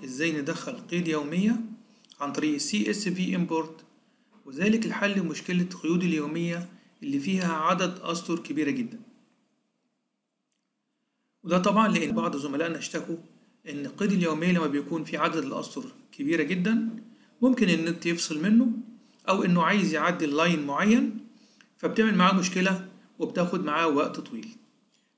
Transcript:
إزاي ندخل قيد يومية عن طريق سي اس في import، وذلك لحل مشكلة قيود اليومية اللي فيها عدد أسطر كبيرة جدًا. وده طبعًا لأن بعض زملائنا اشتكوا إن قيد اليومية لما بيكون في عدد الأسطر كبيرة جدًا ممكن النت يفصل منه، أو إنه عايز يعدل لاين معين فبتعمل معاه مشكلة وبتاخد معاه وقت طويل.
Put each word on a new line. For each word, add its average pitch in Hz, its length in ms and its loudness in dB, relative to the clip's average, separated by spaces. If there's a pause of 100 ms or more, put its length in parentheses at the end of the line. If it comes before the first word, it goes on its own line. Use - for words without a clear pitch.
إزاي 139 280 -2
ندخل 147 460 -4
قيد 170 300 -4
يومية 160 540 0 (580)
عن 143 120 -4
طريق 147 260 0
سي 214 320 -2
اس 202 200 -2
في 180 280 -2
import، 160 460 -2 (640)
وذلك 190 420 0
لحل 196 360 0
مشكلة 180 420 -2 (180)
قيود 175 200 2
اليومية 170 680 -2 (340)
اللي 139 160 -2
فيها 180 340 0
عدد 175 460 0
أسطر 170 400 -4
كبيرة 143 320 -2
جدًا. 123 280 -6 (2500)
وده 175 140 2
طبعًا 202 300 4
لأن 165 240 0
بعض 165 260 -2
زملائنا 143 400 -4
اشتكوا 165 400 -8 (520)
إن 143 180 -8
قيد 196 240 -2
اليومية 170 400 2
لما 165 160 2
بيكون 143 360 -2
في 156 140 -6
عدد 156 260 0
الأسطر 131 480 -8 (200)
كبيرة 156 320 0
جدًا 185 600 0 (380)
ممكن 233 280 6
النت 170 360 0
يفصل 165 380 -2
منه، 226 280 6 (580)
أو 196 140 2
إنه 175 200 4
عايز 175 300 2
يعدل 156 440 0
لاين 160 280 2
معين 196 600 2 (520)
فبتعمل 202 380 2
معاه 180 180 6
مشكلة 185 540 0 (320)
وبتاخد 175 440 -2
معاه 156 240 0
وقت 147 320 0
طويل. - 300 -12 (680)